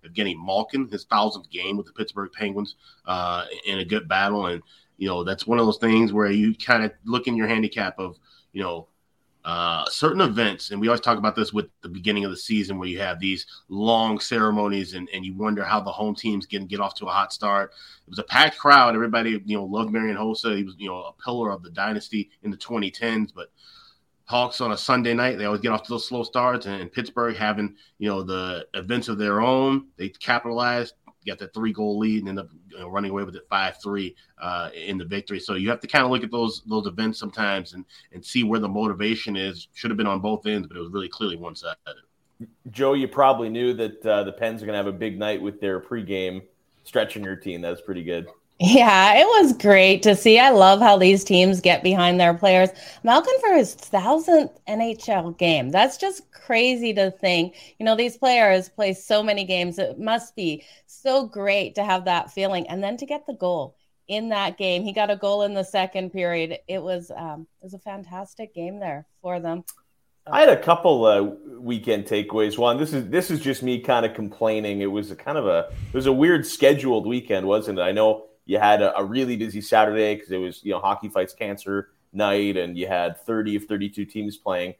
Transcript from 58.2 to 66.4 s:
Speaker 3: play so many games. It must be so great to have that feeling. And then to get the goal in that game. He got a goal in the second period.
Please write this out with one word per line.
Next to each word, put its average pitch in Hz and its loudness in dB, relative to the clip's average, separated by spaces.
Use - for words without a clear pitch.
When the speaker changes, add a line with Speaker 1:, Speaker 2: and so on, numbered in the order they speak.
Speaker 3:
play 196 -2
so 214 0
many 208 -2
games. 180 -4
It 185 -4
must 226 -4
be 156 -6
so 262 -2
great 202 -2
to 202 -2
have 185 -2
that 175 0
feeling. 190 -4
And 190 -8
then 202 -4
to 277 -12
get 294 -8
the 277 -10
goal 180 -4
in 214 -6
that 196 -2
game. 185 -2
He 202 -8
got 208 0
a 196 0
goal 202 0
in 202 -2
the 196 -4
second 185 -4
period. 170 -4